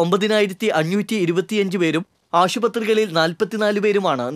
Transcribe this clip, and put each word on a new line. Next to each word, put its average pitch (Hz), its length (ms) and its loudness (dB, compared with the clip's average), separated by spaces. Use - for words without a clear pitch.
ഒമ്പതിനായിരത്തി 208 680 0
അഞ്ഞൂറ്റി 196 440 -2
ഇരുപത്തിയഞ്ച് 190 580 0
പേരും 160 220 0
ആശുപത്രികളിൽ 220 680 0
നാൽപത്തിനാല് 208 680 0
പേരുമാണ് 180 520 0